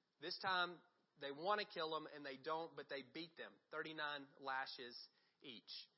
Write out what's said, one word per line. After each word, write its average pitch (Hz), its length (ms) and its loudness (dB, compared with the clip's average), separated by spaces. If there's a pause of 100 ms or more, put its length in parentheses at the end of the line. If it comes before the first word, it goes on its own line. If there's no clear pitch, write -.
(200)
This 170 240 -2
time, 180 320 6 (480)
they 139 80 -2
wanna 196 320 4
kill 170 320 0
them, 151 160 2
and 143 160 -6
they 135 160 -2
don't, 160 320 2
but 143 160 -8
they 135 240 -2
beat 165 240 -6
them. 104 140 -6 (180)
Thirty-nine 156 560 0 (160)
lashes 131 480 0 (480)
each. 120 320 -12 (260)